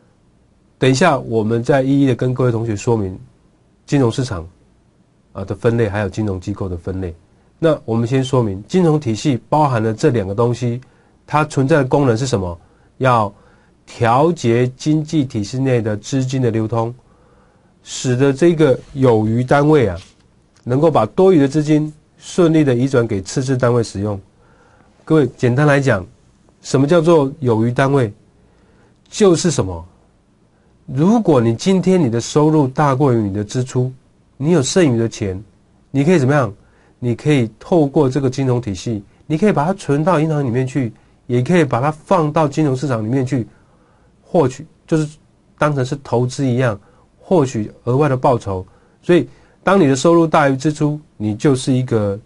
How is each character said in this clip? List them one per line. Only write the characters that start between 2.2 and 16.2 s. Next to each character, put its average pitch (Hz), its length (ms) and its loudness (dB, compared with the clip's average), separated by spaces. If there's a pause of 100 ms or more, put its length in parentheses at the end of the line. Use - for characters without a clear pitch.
各 127 100 0
位 123 60 2
同 113 160 -2
学 110 80 -2
说 117 220 -2
明 95 200 -4 (680)
金 143 140 0
融 120 100 2
市 127 140 -4
场， 87 240 -10 (840)
啊， 98 120 -10
的 104 100 -8
分 117 220 -2
类， 113 120 0
还 98 120 -4
有 101 80 -4
金 107 180 -6
融 95 140 -6
机 101 120 -8
构 98 160 -8
的 90 80 -8
分 92 240 -10
类。 87 140 -8 (440)
那 156 260 0
我 113 100 -4
们 117 140 -2
先 131 160 0
说 127 180 0
明， 101 240 -4
金 185 160 0
融 156 160 2
体 117 160 -4
系 123 340 -2
包 151 200 2
含 120 120 0
了 110 140 -2
这 147 160 0
两 110 160 -2
个 95 80 -6
东 120 180 0
西， 123 280 -4 (460)
它 151 180 0
存 135 240 -2
在 160 80 4
的 139 80 2
功 139 220 0
能 113 100 2
是 131 100 -4
什 117 120 -2
么？ 90 200 -6 (400)
要 120 340 0 (520)
调 131 480 0
节 120 340 0 (100)
经 156 280 -2
济 156 200 -2
体 113 200 -6
系 127 140 -8
内 131 220 0
的 110 160 -4
资 131 280 -4